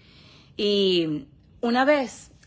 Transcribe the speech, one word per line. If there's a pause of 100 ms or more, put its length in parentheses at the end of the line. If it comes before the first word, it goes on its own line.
(580)
Y (340)
una
vez (140)